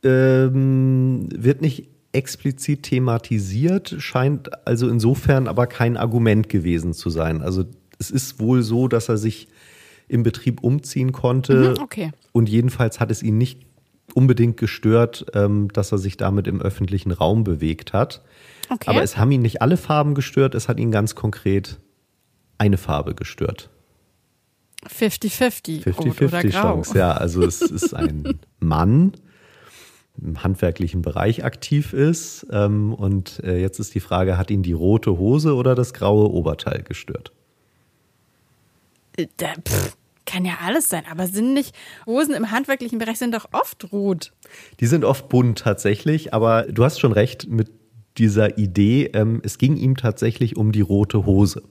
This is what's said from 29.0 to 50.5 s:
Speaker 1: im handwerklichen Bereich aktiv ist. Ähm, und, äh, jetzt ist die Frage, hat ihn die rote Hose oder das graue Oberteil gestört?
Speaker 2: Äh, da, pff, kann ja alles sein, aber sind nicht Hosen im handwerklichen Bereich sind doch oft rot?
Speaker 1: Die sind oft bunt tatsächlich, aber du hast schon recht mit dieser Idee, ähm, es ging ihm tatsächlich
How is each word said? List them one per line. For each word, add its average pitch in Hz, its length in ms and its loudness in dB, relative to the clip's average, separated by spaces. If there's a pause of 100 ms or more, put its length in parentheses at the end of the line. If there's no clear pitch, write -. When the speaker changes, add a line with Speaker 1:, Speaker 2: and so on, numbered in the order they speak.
Speaker 1:
im 78 220 -8
handwerklichen 90 600 -2
Bereich 87 420 -2
aktiv - 480 -4
ist. 160 580 -2
Ähm, 104 440 0
und, 98 500 -2
äh, 90 160 0
jetzt 95 200 -4
ist - 140 -8
die - 60 -2
Frage, 92 380 0
hat 95 120 -2
ihn 101 120 0
die 87 100 -2
rote 92 460 2
Hose 143 360 2
oder 127 200 2
das 123 180 0
graue 104 400 4
Oberteil 80 500 -4
gestört? - 500 -12 (1800)
Speaker 2:
Äh, 165 100 -4 (100)
da, 165 120 -4 (200)
pff, 95 280 -2 (280)
kann 185 200 -6
ja 180 100 -4 (100)
alles 277 240 -2
sein, 165 220 -6
aber 170 160 -6
sind 214 280 0
nicht 277 200 -2 (320)
Hosen 277 280 0
im 220 160 -4
handwerklichen 247 480 -4
Bereich 226 200 -6
sind 240 160 -4
doch 220 180 -8
oft - 400 -6
rot? 196 400 -2 (480)
Speaker 1:
Die 120 60 2
sind 147 180 2
oft - 240 0
bunt 123 300 2
tatsächlich, 117 760 -2
aber 113 300 4
du 110 200 2
hast 156 160 0
schon 120 120 4
recht - 360 0
mit 113 220 -2 (480)
dieser 104 400 4
Idee, 104 540 2
ähm, 110 320 0
es - 140 -8
ging 139 180 2
ihm 131 200 2
tatsächlich 113 600 -2